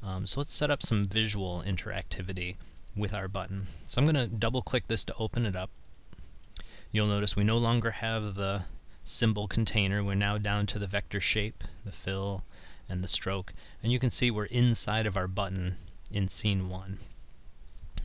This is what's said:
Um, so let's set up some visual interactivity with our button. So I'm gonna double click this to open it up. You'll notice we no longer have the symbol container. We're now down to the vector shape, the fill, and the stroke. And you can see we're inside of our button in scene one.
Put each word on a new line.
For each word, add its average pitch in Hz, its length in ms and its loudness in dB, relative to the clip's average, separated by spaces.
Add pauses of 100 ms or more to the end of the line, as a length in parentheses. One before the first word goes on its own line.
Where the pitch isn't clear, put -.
Um, 95 240 -2
so - 140 0
let's - 140 -2
set 147 160 2
up 143 120 2
some 101 220 4
visual 98 640 0
interactivity 92 920 -2 (400)
with 101 160 0
our 95 160 -2
button. 98 380 -4 (200)
So - 140 2
I'm 147 60 8
gonna 139 220 4
double 113 340 0
click - 260 0
this 113 160 2
to 104 140 -4
open 113 260 0
it 98 100 0
up. 92 140 -4 (1200)
You'll 107 160 2
notice 104 300 2
we 104 80 6
no 110 140 4
longer 117 320 4
have 110 460 -2
the 98 260 0 (440)
symbol 107 400 4
container. 104 560 2
We're 101 120 2
now 101 240 4
down 104 300 2
to 107 100 -2
the 101 80 -2
vector 101 340 -2
shape, - 440 0 (200)
the 98 80 -6
fill, 98 520 -2 (440)
and 92 160 0
the - 40 0
stroke. - 440 0 (300)
And 117 100 2
you 127 60 4
can 127 100 4
see 123 220 4
we're 104 160 0
inside 117 580 4
of 98 140 2
our 92 100 0
button 92 480 0 (340)
in 101 180 2
scene 95 420 2
one. 92 300 -6 (1040)